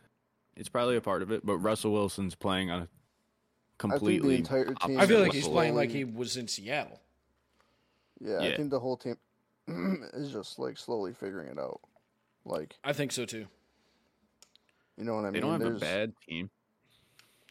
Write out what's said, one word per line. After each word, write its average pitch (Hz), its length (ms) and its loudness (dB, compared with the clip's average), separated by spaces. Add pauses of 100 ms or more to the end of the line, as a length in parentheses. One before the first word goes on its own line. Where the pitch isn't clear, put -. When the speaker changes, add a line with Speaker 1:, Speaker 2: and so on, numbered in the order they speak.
(560)
Speaker 1:
It's - 140 -12
probably 120 260 2
a 110 60 4
part 95 220 2
of 98 80 -4
it, 110 140 -2
but 101 120 2
Russell 107 360 2
Wilson's 98 420 0
playing 95 340 0
on 87 120 -2
a - 20 -6
Speaker 2:
I - 20 -8
think - 60 -16
the - 960 -12
Speaker 1:
completely 143 500 4
Speaker 2:
entire 131 320 2
Speaker 1:
opposite - 180 -2
Speaker 2:
team 135 120 2
Speaker 3:
I 190 80 8
feel 220 140 8
like 180 80 6
Speaker 2:
is 139 60 0
Speaker 3:
he's 139 100 0
Speaker 1:
level. 151 100 0
Speaker 3:
playing 156 200 4
like 143 140 2
Speaker 2:
slowly 135 160 -2
Speaker 3:
he 117 120 -8
was 120 200 -4
in 120 100 -8
Seattle. 120 520 -4 (1200)
Speaker 2:
Yeah, 104 160 -4
I 85 140 2
Speaker 1:
Yeah. - 80 -2
Speaker 2:
think 147 120 -2
the 131 100 0
whole 127 180 -2
team 117 180 -6 (520)
<clears throat> 175 460 -2
is 139 180 -6
just, 113 280 -8
like, 127 180 -6
slowly 107 360 -4
figuring 95 360 -8
it 69 80 -10
out. 65 220 -6 (640)
Like 80 380 -6
Speaker 3:
I 143 100 0
think 143 180 -2
so, 123 140 -4
too. 107 220 -10 (1500)
Speaker 2:
You 107 80 -8
know 113 100 -2
what 107 100 -2
I 98 60 -2
Speaker 1:
They 101 80 0
Speaker 2:
mean? - 20 -2
Speaker 1:
don't 151 120 0
have 160 80 0
a - 40 0
Speaker 2:
There's 113 140 -2
Speaker 1:
bad 101 340 -2 (140)
team. 82 240 -6 (1000)